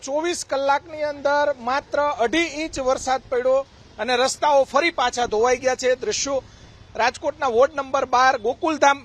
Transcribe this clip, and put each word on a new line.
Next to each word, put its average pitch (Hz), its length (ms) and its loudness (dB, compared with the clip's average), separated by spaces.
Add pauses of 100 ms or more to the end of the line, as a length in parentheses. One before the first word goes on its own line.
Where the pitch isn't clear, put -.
ચોવીસ 311 380 -4
કલાકની 294 580 -2
અંદર 285 420 0 (140)
માત્ર 262 400 -4
અઢી 294 500 0 (140)
ઇંચ 320 160 -8
વરસાદ 262 500 -2
પડ્યો 254 320 2 (380)
અને 233 180 -2
રસ્તાઓ 269 560 2
ફરી 320 260 0
પાછા 240 340 -2
ધોવાઈ 247 320 2
ગયા 254 180 0
છે. 254 120 2
દ્રશ્યો 254 480 -4 (520)
રાજકોટના 285 560 -2
વોર્ડ 240 240 4
નંબર 269 300 -4
બાર 254 340 4
ગોકુલધામ 277 640 0